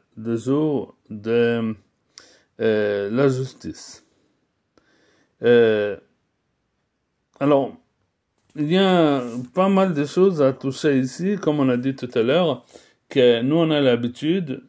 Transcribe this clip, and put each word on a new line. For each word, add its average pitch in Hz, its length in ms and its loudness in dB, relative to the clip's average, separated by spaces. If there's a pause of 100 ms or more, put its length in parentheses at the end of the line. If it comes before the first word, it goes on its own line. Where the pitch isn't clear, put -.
(180)
le 113 180 -6
jour 135 600 -4 (120)
de, 113 640 -2 (840)
euh, 104 500 0
la 135 200 0
justice. - 760 -10 (1400)
Euh, 110 540 2 (1400)
alors, 139 360 0 (800)
il 151 160 -4
y 180 60 2
a 170 460 2 (300)
pas 190 160 0
mal 190 240 2
de 143 120 -2
choses 180 360 2
à 135 100 4
toucher 135 480 -2
ici, 175 420 -4
comme 151 200 -2
on 131 80 2
a 123 80 0
dit 135 180 -4
tout 123 180 -12
à 117 80 0
l'heure, 139 440 0 (420)
que 123 340 4
nous, 135 140 0
on 160 160 2
a 147 80 0
l'habitude, 135 880 -2